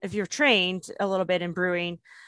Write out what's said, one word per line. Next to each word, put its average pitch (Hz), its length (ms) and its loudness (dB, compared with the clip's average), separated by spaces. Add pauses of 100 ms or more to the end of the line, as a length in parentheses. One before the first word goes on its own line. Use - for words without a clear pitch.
if 190 100 -8
you're 202 140 -2
trained 185 640 2 (100)
a 202 60 0
little 190 180 0
bit 180 180 0
in 175 100 -4
brewing, 175 480 -2 (280)